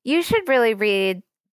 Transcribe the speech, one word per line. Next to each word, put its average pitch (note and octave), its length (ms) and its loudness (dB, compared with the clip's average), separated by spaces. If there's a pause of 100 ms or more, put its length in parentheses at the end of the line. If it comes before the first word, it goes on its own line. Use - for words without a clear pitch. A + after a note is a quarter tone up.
you D#4+ 180 0
should G4+ 260 -2
really A#3+ 260 2
read G3 480 -2 (300)